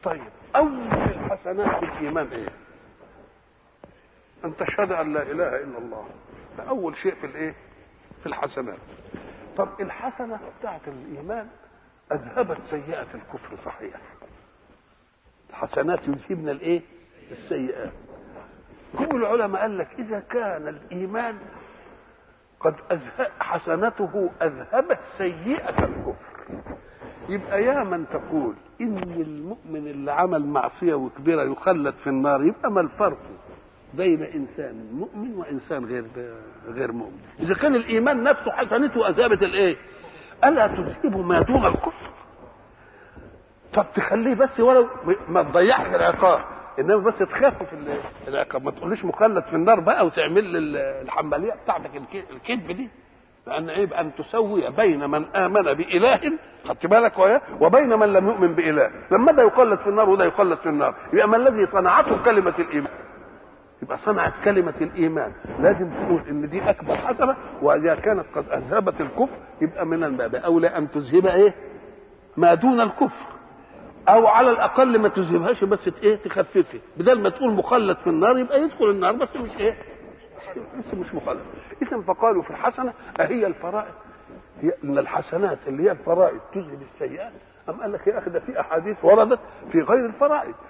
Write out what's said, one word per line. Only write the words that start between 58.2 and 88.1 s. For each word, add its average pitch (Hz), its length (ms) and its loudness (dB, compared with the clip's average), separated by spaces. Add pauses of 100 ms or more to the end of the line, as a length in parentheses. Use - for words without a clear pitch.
يؤمن 185 280 2
بإله. 156 360 2 (200)
لما 240 200 6
ده 277 120 8
يخلد 220 360 6
في - 80 -4
النار 208 220 4
وده 190 160 6
يخلد 175 320 2
في 170 120 -4
النار، 143 260 0 (180)
يبقى 208 140 6
ما 220 100 6
الذي 226 280 6
صنعته 190 580 4
كلمة 196 360 4
الإيمان؟ 147 320 -2 (920)
يبقى - 160 -8
صنعت 175 360 0 (100)
كلمة 185 380 2
الإيمان، 160 520 -2 (260)
لازم 175 300 4
تقول - 400 -2
إن 147 200 -4
دي 196 200 -4
أكبر 175 260 0
حسنة، 254 400 0 (260)
وإذا 151 340 4
كانت 196 300 0 (100)
قد 147 140 -6
أذهبت 165 520 -2
الكفر 226 360 -2 (240)
يبقى 160 240 -2
من 165 180 -2
الباب 127 320 -4
أولى 165 320 2
أن 156 240 -2
تذهب 151 340 2
إيه؟ 190 280 6 (840)
ما 170 160 8
دون 233 280 4
الكفر، - 440 0 (840)
أو 220 180 10
على 233 240 6
الأقل 233 480 4
ما 214 100 4
تذهبهاش 180 540 0
بس 196 220 0
ت-، - 180 -6
إيه؟ 214 120 6
تخففه، 190 640 -2 (180)
بدل 214 240 4
ما 196 80 2
تقول 233 240 0
مخلد 202 440 2
في - 100 -4
النار 202 300 4
يبقى 254 240 2
يدخل 277 280 0
النار 196 240 2
بس 254 240 -4
مش 233 200 -10
إيه؟ 214 200 0 (1000)
بس - 160 -10
مش 180 200 -10
مخلد. - 320 -8 (360)
إذن 247 200 -4
فقالوا 226 420 2
في - 60 -12
الحسنة 240 440 -4 (260)
أهي 208 280 0
الفرائض؟ 185 460 -8 (680)
هي 156 120 0 (100)
إن 139 140 -2
الحسنات 160 600 -2 (100)
اللي 139 160 -4
هي 202 80 4
الفرائض 170 480 2 (140)
تذهب 147 280 -10
السيئات؟ 156 520 -12 (360)
أم - 120 -10
قال 208 100 -6
لك - 160 -4
يا 214 100 0